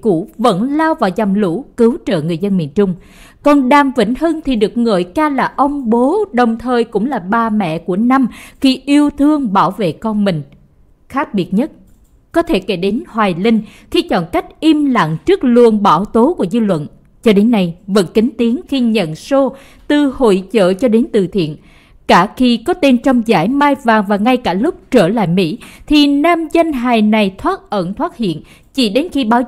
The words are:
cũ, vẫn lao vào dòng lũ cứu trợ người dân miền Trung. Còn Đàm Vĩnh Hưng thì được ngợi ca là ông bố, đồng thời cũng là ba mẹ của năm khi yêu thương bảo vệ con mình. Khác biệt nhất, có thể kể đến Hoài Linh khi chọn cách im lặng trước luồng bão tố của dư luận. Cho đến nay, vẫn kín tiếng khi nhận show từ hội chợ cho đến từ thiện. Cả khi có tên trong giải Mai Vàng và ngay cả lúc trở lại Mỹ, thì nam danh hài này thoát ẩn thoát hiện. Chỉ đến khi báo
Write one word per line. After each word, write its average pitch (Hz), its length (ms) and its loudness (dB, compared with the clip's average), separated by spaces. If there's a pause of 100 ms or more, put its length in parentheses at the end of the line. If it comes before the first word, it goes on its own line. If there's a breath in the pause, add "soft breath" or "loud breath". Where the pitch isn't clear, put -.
cũ, 190 280 -2 (100)
vẫn 233 380 0
lao 320 180 0
vào 214 220 -2
dòng 202 180 0
lũ 202 300 -2 (120)
cứu 240 200 4 (100)
trợ 180 160 -2
người 165 160 -4
dân 196 180 -2
miền 156 180 -2
Trung. 196 200 0 (480 soft breath)
Còn 285 260 4
Đàm 277 280 4
Vĩnh 220 180 0
Hưng 320 260 -2
thì 262 160 -4
được 208 200 0
ngợi 220 280 0
ca 302 240 -2
là 254 280 -2
ông 277 340 -2
bố, 269 420 2
đồng 233 260 0
thời 233 260 -2
cũng 220 220 -4
là 277 120 -4
ba 226 320 -2
mẹ 185 280 -2
của 180 180 -4
năm 247 300 2 (340 loud breath)
khi 262 240 0
yêu 285 260 2
thương 285 420 0
bảo 190 180 2
vệ 190 220 -4
con 214 320 -4
mình. 165 180 -2 (680)
Khác 294 260 -6
biệt 185 200 -4
nhất, 262 160 0 (640)
có 339 100 0
thể 330 160 -2
kể 190 180 -4
đến 202 320 -4
Hoài 208 300 -2
Linh 220 220 2 (300 loud breath)
khi 339 120 0
chọn 226 300 -2
cách - 280 -6
im 302 240 2
lặng 185 320 0 (100)
trước 381 180 0
luồng 233 380 4
bão 180 220 2
tố 233 340 2
của 226 80 -2
dư 208 140 -2
luận. 175 260 -2 (360)
Cho 226 100 2
đến 208 180 2
nay, 185 240 -2 (120)
vẫn 196 200 0
kín 226 320 0
tiếng 240 300 -2
khi 269 120 -2
nhận 220 320 -2
show 269 380 -2 (380 loud breath)
từ 294 280 0
hội 196 340 0
chợ 190 220 2
cho 214 160 -2
đến 226 240 2
từ 196 140 0
thiện. 160 300 -4 (500 soft breath)
Cả 220 300 4
khi 247 200 2
có 226 180 -4
tên 277 240 2
trong 247 280 0
giải 185 220 0
Mai 285 260 2 (100)
Vàng 220 240 2
và 208 80 0
ngay 240 200 0
cả 208 180 -4
lúc 254 200 -2 (160)
trở 196 180 4
lại 214 180 -2
Mỹ, 175 320 -2 (280 loud breath)
thì 294 200 4
nam 311 460 0
danh 330 200 2
hài 240 300 0
này 214 360 0
thoát - 320 -6
ẩn 196 240 -4
thoát 339 220 -6
hiện. 165 260 -6 (320 soft breath)
Chỉ 247 140 0
đến 262 240 -2
khi 277 120 -2
báo 233 240 2